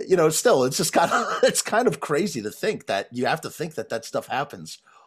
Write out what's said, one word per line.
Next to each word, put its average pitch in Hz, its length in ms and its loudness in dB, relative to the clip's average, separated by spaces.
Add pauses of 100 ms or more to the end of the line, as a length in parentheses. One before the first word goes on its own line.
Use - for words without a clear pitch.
you 185 80 4
know, 160 140 6
still, 160 340 4
it's 131 140 0
just 170 160 0
kind 170 180 4
of, 233 280 0
<laughs> - 40 4
it's - 180 4
kind 240 260 0
of 175 120 0
crazy 151 420 -2
to 104 100 -6
think - 360 -6
that 101 240 -2
you 123 140 -4
have 147 160 0
to 123 80 -10
think - 260 -10
that - 140 -8
that 117 160 -6
stuff - 220 -6
happens 113 500 -8 (300)